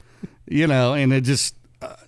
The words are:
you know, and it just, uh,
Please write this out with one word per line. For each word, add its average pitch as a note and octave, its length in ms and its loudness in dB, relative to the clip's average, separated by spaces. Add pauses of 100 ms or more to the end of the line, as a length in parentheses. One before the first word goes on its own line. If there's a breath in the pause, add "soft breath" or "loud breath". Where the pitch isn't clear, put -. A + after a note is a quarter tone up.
(480 loud breath)
you D3+ 180 0
know, C3 280 2
and C3+ 180 2
it C3+ 80 2
just, B2+ 340 -2 (260)
uh, C3 140 -16 (140)